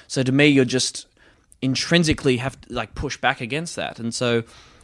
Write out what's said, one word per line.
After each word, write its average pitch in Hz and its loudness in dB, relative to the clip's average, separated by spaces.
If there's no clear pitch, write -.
So - -4
to 127 0
me, 143 4
you're 135 6
just 120 -4
intrinsically 143 2
have 131 -8
to, - -16
like, 117 -6
push 143 -6
back 127 0
against 143 -6
that. 76 -6
And 113 -6
so, 120 0